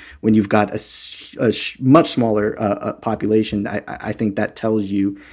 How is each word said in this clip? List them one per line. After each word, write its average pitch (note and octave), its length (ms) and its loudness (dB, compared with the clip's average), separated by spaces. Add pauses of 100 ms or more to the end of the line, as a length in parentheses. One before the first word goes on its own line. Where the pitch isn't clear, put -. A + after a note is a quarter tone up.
(220)
when A2 100 2
you've G#2 160 4
got G#2 220 2
a - 40 -10
s-, - 640 -10
a A#2 140 2
sh-, - 280 -6
much D3 280 6
smaller, G#2+ 500 0
uh, A2 40 -4
uh, G2+ 320 -2
population, G#2+ 720 -2
I, - 200 -6
I, - 140 -12
I A2 120 -6
think G#2 240 -2
that G#2+ 200 -4
tells A2 280 0
you, G2 360 -2 (120)